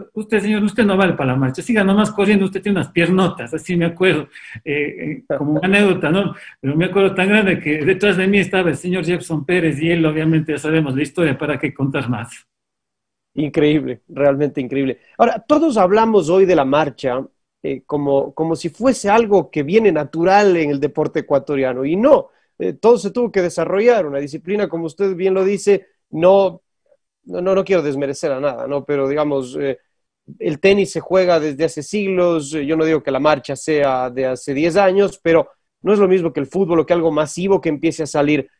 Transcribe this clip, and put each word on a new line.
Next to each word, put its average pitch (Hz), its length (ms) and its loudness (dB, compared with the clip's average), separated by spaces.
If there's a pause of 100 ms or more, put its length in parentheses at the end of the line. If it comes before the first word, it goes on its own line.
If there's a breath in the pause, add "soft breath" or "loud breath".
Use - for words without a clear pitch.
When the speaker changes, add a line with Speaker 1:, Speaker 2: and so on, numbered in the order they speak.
(120)
Speaker 1:
usted, 214 280 -2
señor, 208 220 0
usted 208 220 0
no 196 120 2
vale 190 180 2
para 131 180 -2
la 131 60 0
marcha, 131 240 -2
siga 214 200 0
nomás 202 280 2
corriendo, 202 340 2
usted 190 180 -4
tiene 202 160 0
unas 135 140 -6
piernotas", 170 640 0
así 175 220 -6
me 170 100 0
acuerdo, 170 420 0 (360 loud breath)
eh, 147 640 -6
eh, 143 80 -2
como 147 160 -2
una 156 140 0
anécdota, 190 440 2
¿no? 190 240 0 (260 loud breath)
Pero 139 160 -2
me 165 80 2
acuerdo 185 300 0
tan 190 140 0
grande 202 300 2
que 151 260 -4
detrás 185 320 2
de 185 100 0
mí 202 120 2
estaba 185 320 0
el 131 60 -4
señor 180 280 -4
Jefferson 160 400 -4
Pérez 160 360 0
y 160 100 0
él, 170 140 0
obviamente, 156 480 0
ya 143 60 -4
sabemos 156 360 -2
la 139 80 -2
historia, 147 360 -2
¿para 147 200 -4
qué 147 140 -6
contar 135 360 -4
más? 107 380 -10 (880)
Speaker 2:
Increíble, 147 760 0
realmente 143 520 0
increíble. 131 380 -4 (180 soft breath)
Ahora, 226 300 2
todos 294 300 2
hablamos 208 520 4
hoy 190 160 4
de 185 100 4
la 147 100 4
marcha, 135 640 -2 (360)
eh, 135 220 -6
como, 143 480 -2
como 160 220 -2
si 160 140 -8
fuese 214 400 -2
algo 202 420 2
que 147 140 -4
viene 202 260 4
natural 175 640 2
en 156 140 0
el 139 80 -2
deporte 147 420 -2
ecuatoriano, 135 640 -2
y 156 120 -2
no, 247 320 4 (300 soft breath)
eh, 175 160 -4
todo 226 240 4
se 202 120 -6
tuvo 240 220 -4
que 190 100 0
desarrollar, 180 640 2
una 139 120 -4
disciplina, 160 500 -4
como 165 160 -6
usted 190 320 -4
bien 190 180 0
lo 190 100 0
dice, 196 420 0 (240 loud breath)
no, 180 520 2 (640)
no, 180 160 -8
no, 185 120 0
no 190 100 0
quiero 185 180 2
desmerecer 139 500 -4
a 131 80 -4
nada, 123 260 -4
¿no? 139 180 -4
Pero, 139 220 -2
digamos, 139 540 -2
eh, 139 160 -4 (600)
el 151 200 -4
tenis 196 320 2
se 165 100 -6
juega 180 380 2
desde 151 260 -2
hace 156 180 -6
siglos, 175 720 -2
eh, 151 100 -4
yo 156 120 -2
no 156 100 0
digo 160 160 0
que - 80 -6
la 131 100 -2
marcha 143 360 0
sea 135 520 -2
de 127 160 -4
hace 127 300 -6
diez 160 220 0
años, 196 460 2
pero 160 280 2 (320)
no 185 100 2
es 208 60 4
lo 202 100 4
mismo 175 240 2
que 151 80 -4
el 139 60 -4
fútbol 175 340 0
o 147 60 -2
que 180 80 2
algo 165 180 0
masivo 175 480 0
que 170 80 -4
empiece 156 360 -2
a - 20 -6
salir. 143 420 0 (120)